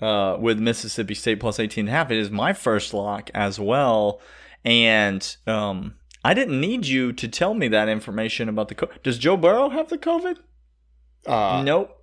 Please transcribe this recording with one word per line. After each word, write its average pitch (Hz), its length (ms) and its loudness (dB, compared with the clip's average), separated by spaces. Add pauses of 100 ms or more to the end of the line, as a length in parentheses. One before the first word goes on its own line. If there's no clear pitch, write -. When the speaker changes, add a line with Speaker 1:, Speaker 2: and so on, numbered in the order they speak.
Speaker 1:
uh, 101 380 0
with 110 200 2
Mississippi 110 560 -2
State 110 240 -2
plus 113 200 -2
eighteen 110 280 -2
and - 20 -4
a 135 80 0
half. 147 140 0
It 110 60 0
is 104 120 -2
my 113 240 0
first 110 400 -2
lock 101 400 -6
as 101 260 -2
well. 110 600 2 (460)
And, 110 680 4 (120)
um, 104 480 -4 (300)
I 143 80 4
didn't 214 280 0
need 214 240 -2
you 131 280 0
to 123 140 -6
tell 175 260 0
me 190 160 0
that 107 200 2
information 110 580 -4
about 107 220 -2
the - 60 -14
co-, - 140 -4 (140)
does 123 140 0
Joe 151 180 2
Burrow 202 340 4
have 311 200 -2
the 339 80 -4
covid? 339 400 -2 (880)
Speaker 2:
Uh, 98 400 0
Speaker 1:
Nope. 151 380 0